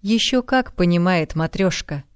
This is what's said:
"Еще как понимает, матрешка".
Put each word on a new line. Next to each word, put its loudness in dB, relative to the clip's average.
"Еще 0
как 0
понимает, 2
матрешка". -2